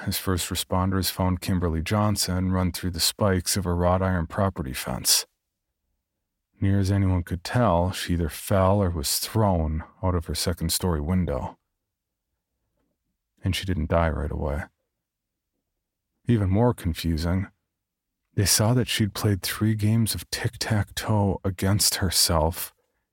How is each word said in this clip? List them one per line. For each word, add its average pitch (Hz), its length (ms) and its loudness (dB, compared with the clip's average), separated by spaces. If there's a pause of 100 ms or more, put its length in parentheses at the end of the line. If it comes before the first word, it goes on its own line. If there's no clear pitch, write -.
as 95 100 -2
first 92 300 -2
responders 92 640 -2
found 92 300 0
Kimberly 85 400 0
Johnson 92 720 0
run 90 180 0
through 90 200 -6
the 85 100 -6
spikes 95 560 0
of 90 80 -2
a 87 80 0
wrought 90 280 2
iron 92 260 0
property 92 440 -2
fence. - 540 -2 (1400)
Near 98 180 2
as 95 100 2
anyone 95 340 2
could - 200 -8
tell, 95 480 2
she - 220 -4
either 82 160 0
fell 98 520 2
or 92 80 2
was - 300 -2
thrown 82 640 0 (180)
out 92 140 0
of 85 120 -4
her 76 80 -4
second-story 82 640 -2
window. 76 560 -2 (1900)
And 95 100 0
she - 120 -4
didn't 78 240 -2
die 85 200 4
right 71 220 -2
away. 76 320 -4 (1600)
Even 101 220 4
more 113 240 4
confusing, 85 760 -2 (880)
they 101 100 2
saw 110 280 4
that 123 140 2
she'd 104 260 0
played 101 280 0
three 110 340 0
games 107 400 2
of - 140 -10
tic-tac-toe - 1120 -2
against 98 520 0
herself, 87 800 0 (400)